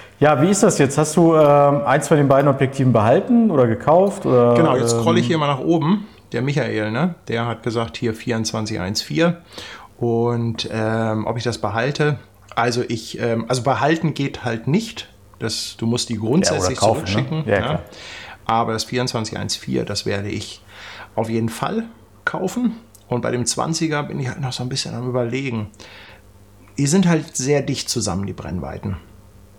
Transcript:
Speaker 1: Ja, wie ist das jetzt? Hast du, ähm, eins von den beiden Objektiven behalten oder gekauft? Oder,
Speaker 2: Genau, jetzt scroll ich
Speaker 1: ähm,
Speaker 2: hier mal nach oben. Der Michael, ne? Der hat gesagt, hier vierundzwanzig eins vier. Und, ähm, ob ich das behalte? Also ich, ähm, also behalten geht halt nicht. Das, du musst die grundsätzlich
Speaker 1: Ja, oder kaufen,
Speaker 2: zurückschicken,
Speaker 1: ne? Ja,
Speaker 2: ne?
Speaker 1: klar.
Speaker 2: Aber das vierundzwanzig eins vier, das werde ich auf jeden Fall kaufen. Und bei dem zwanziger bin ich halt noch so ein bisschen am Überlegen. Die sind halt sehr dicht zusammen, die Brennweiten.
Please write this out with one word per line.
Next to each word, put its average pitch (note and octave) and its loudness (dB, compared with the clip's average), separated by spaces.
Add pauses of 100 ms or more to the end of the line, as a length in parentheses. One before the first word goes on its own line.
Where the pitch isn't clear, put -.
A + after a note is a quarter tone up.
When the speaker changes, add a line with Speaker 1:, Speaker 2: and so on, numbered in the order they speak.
(200)
Speaker 1:
Ja, C#3+ 4
wie F3 4
ist G3+ 2
das G3 4
jetzt? C3+ 4
Hast D3+ 0
du, E3 6
ähm, C#3+ 6
eins C#3+ 2
von D#3+ 6
den C#3+ 4
beiden C#3 6
Objektiven C3 2
behalten F#3+ 4
oder C3 4
gekauft? F3 2
Oder, A#2+ 6
Speaker 2:
Genau, B2+ 2
jetzt - 2
scroll A#2 2
ich - 2
Speaker 1:
ähm, - -2
Speaker 2:
hier E3 0
mal D3 0
nach C3+ -2
oben. E3+ 0 (280)
Der A#2 -2
Michael, A2+ -2
ne? E3+ -2 (120)
Der A#2 -2
hat A2+ -6
gesagt, A#2 -4
hier A2+ -2
vierundzwanzig A2 -4
eins F#2 -4
vier. E3 0 (600)
Und, A#2 -2
ähm, A2 -2
ob A#2 -4
ich A2+ -8
das A#2 -2
behalte? C3+ -2 (360)
Also A#2+ 0
ich, - -8
ähm, A#2 -2
also B2+ -2
behalten C#3+ 0
geht - -6
halt A#2 -4
nicht. G#3 -2 (300)
Das, - -6
du A#2 -6
musst A#2 -2
die A2+ -4
grundsätzlich A2 0
Speaker 1:
Ja, G#2 4
oder A2+ 4
kaufen, - -6
Speaker 2:
zurückschicken, C3 -2
Speaker 1:
ne? G#2+ 0
Ja, G2 4
Speaker 2:
ne? G#2+ -2
Speaker 1:
klar. D3+ -2 (640)
Speaker 2:
Aber A2+ 0
das A2 -4
vierundzwanzig B2 -4
eins G2+ -6
vier, B2+ -4
das G2+ -6
werde G2+ -4
ich - -10 (540)
auf A2+ -4
jeden A2+ -2
Fall G3+ -4 (400)
kaufen. F#3+ -2 (340)
Und B2 -2
bei A#2 -2
dem A#2+ -2
zwanziger D3+ -2
bin - -8
ich C3 -4
halt - -8
noch C3 -4
so - -8
ein B2+ -6
bisschen C3 -6
am B2 -6
Überlegen. A#2+ -4 (1080)
Die C#3+ 0
sind F3+ 4
halt E3 0
sehr C#3 0
dicht - -6
zusammen, G2 -4
die F#2+ -8
Brennweiten. E2 -8 (600)